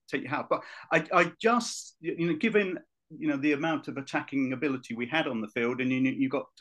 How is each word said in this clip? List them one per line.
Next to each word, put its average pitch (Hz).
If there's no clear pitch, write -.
take 143
your 139
hat. 139
But -
I, 165
I 175
just, -
y-, 165
you 170
know, 156
given, 202
you 156
know, 147
the 139
amount 151
of 131
attacking 139
ability 127
we 117
had 156
on 120
the 107
field, 123
and 127
you, 131
you 131
got, 135